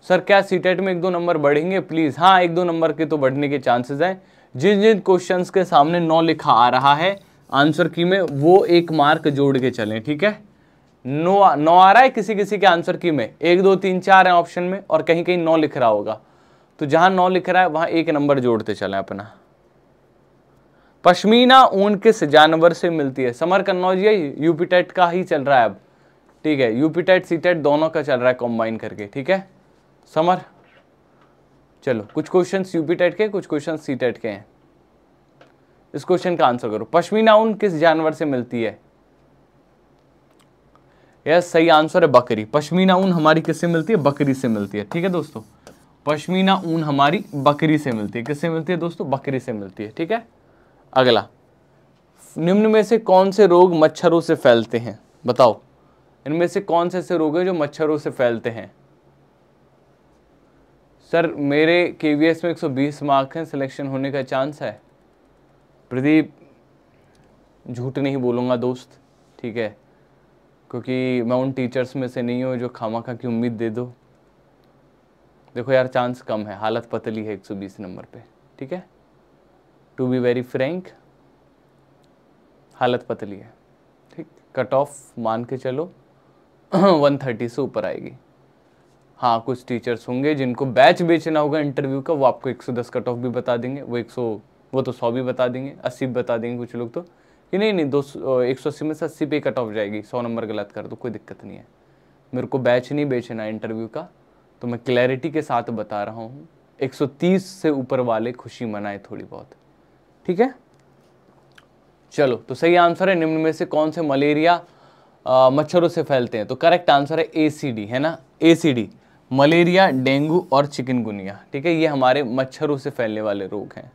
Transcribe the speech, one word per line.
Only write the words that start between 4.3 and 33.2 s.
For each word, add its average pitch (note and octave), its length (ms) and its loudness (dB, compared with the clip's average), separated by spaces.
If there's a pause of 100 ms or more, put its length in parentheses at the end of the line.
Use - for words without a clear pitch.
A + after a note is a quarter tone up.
जिन G3 260 2
जिन A3 180 4
क्वेश्चंस F3+ 500 0
के F#3+ 160 2
सामने E3 340 4
नौ E3 220 2
लिखा D#3 300 0
आ A#2+ 180 6
रहा C3+ 260 4
है F#3+ 220 -2 (320)
आंसर D#3 380 2
की E3+ 160 -4
में, F#3+ 180 2
वो D#3 440 2
एक E3+ 260 2
मार्क D#3 380 2
जोड़ C#3 280 0
के B2 140 0
चलें, A2 320 -6
ठीक D3 200 -4
है। G#3 80 0 (760)
नौ, E3+ 500 2
नौ D#3 200 2
आ F#3+ 160 8
रहा A#3 120 8
है C4 60 6
किसी A3 260 -4
किसी G3+ 220 -2
के F#3+ 80 2
आंसर E3+ 320 2
की F3 140 -2
में, B2 300 -2
एक, F3+ 220 4
दो, G3 120 6
तीन, F#3 240 -2
चार F#3+ 280 6
हैं F3+ 60 4
ऑप्शन F3 300 0
में F#3+ 180 -6
और D#3+ 220 0
कहीं E3+ 200 2
कहीं F3+ 140 0
नौ E3 200 2
लिख D3+ 200 0
रहा A#2+ 120 4
होगा, G#2+ 300 -2 (600)
तो D#3 60 -4
जहां D#3+ 260 4
नौ F#3 180 2
लिख F#3 200 -2
रहा F3+ 120 4
है F3+ 80 2
वहां D#3+ 200 -2
एक E3 200 0
नंबर C#3+ 300 2
जोड़ते A2+ 360 0
चलें G2 220 -6
अपना। G2+ 340 -10 (1700)
पश्मीना A#3+ 600 6
ऊन G#3 320 2
किस A3 280 2
जानवर D#3+ 480 6
से F3 180 -2
मिलती C#3 320 -4
है? A#2+ 100 -2
समर F3+ 300 0
कन्नौजिया, F#3 480 0
यूपी E3 540 0
टेट F3+ 260 2
का F3 180 2
ही F3+ 140 -2
चल D3 200 -2
रहा C3+ 160 4
है A#2 60 6
अब, G2+ 140 -4 (640)
ठीक D3+ 140 0
है, A#2 160 2
यूपी D#3 260 0
टेट, F#3 240 2
सी E3+ 120 -4
टेट F3 220 0
दोनों D3 300 2
का D#3+ 140 -4
चल C3 160 -2
रहा B2 80 2
है B2+ 80 4
कंबाइन A2+ 420 -4
करके, G#2 300 -12
ठीक C#3 220 -10
है F#3+ 180 -2 (640)
समर। F3 280 0 (1400)
चलो, A2+ 220 -2 (100)
कुछ D#3 140 -6
क्वेश्चंस F#3 460 0
यूपी E3 200 -2
टेट F3 200 0
के, G#3+ 140 0